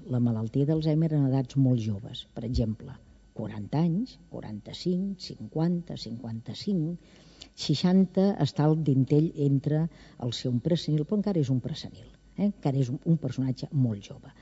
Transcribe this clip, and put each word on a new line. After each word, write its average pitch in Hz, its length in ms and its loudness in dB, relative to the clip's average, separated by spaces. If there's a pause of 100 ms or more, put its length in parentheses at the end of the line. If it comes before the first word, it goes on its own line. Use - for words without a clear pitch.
la 127 120 0
malaltia 117 440 2
d'Alzheimer 160 480 2
en 143 140 4
edats 131 300 0
molt 127 240 4
joves. - 520 -6
Per 220 120 -8
exemple, 117 480 -2 (420)
quaranta 107 460 -4
anys, 175 320 0 (180)
quaranta-cinc, 180 880 -6
cinquanta, 160 800 -4
cinquanta-cinc, 120 1040 -6 (540)
seixanta 185 760 4 (100)
està 147 320 2
el 156 140 4
dintell 147 500 4
entre 147 540 2 (320)
el 120 120 -4
ser - 200 -4
un 120 80 0
presenil, 151 440 0
però 208 140 0
encara 185 240 0
és 127 80 0
un 127 100 2
presenil, - 460 -10 (300)
eh? 190 100 0
Encara 143 320 0
és 123 140 2
un, 147 120 -6
un 165 140 4
personatge 131 540 -4
molt 117 340 0
jove. - 240 -18 (120)